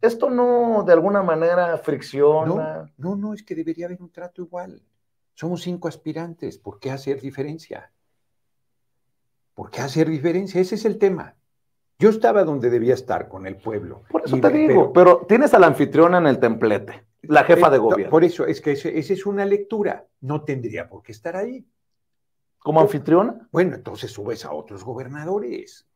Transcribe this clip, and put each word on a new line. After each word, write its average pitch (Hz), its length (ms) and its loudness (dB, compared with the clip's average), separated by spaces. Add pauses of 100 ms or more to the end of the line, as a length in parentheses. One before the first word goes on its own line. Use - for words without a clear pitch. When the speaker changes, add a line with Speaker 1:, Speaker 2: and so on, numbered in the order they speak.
Speaker 1:
¿esto 233 260 0
no, 240 580 0
de 180 60 6
alguna 190 300 4
manera, 170 560 0
fricciona? 156 1200 -2
Speaker 2:
No, 170 160 -8
no, - 20 -8
no, 208 180 -8
es 208 80 -16
que - 120 -14
debería 165 320 -8
haber 180 160 -14
un 170 80 -20
trato 175 320 -16
igual. 175 400 -16 (500)
Somos 175 300 -8
cinco 175 260 -8
aspirantes, 160 680 -12
¿por - 200 -16
qué 131 120 -10
hacer 135 320 -8
diferencia? 147 680 -14 (1600)
¿Por - 160 -18
qué - 100 -12
hacer 147 300 -2
diferencia? 170 500 -2
Ese 185 140 -2
es 214 100 -6
el 214 140 -2
tema. 190 360 -2 (640)
Yo 214 120 6
estaba 214 340 2
donde 135 260 -2
debía 120 240 2
estar, 90 340 -6
con 95 180 -16
el 95 100 -12
pueblo. 104 540 -12
Speaker 1:
Por - 140 -4
eso 269 120 -4
Speaker 2:
Y - 40 -2
Speaker 1:
te - 100 4
Speaker 2:
me, 302 80 2
Speaker 1:
digo, 254 340 4
Speaker 2:
pero 180 280 8
Speaker 1:
pero - 60 -16
tienes 240 280 4
a 226 40 8
la 180 80 8
anfitriona 160 520 4
en 170 100 2
el 123 100 2
templete, 113 680 -2 (160)
la 151 200 4
jefa 170 240 6
Speaker 2:
Eh, 151 60 6
Speaker 1:
de 135 60 6
Speaker 2:
no, 110 40 0
Speaker 1:
gobierno. 107 280 0
Speaker 2:
por 160 120 4
eso, 165 240 0
es 160 140 -4
que 151 120 -2
ese, 147 240 -6
ese 160 180 -4
es 190 120 -8
una 202 180 -4
lectura. 202 600 -4 (140)
No 147 240 -8
tendría 113 440 -8
por - 140 -20
qué - 80 -20
estar 170 240 -14
ahí. 226 320 -10 (960)
Speaker 1:
¿Como 156 200 -2
Speaker 2:
Yo - 40 6
Speaker 1:
anfitriona? 170 680 0
Speaker 2:
Bueno, 170 240 0
entonces - 380 -14
subes - 320 -10
a 71 80 -12
otros 98 320 -14
gobernadores, 135 1120 -10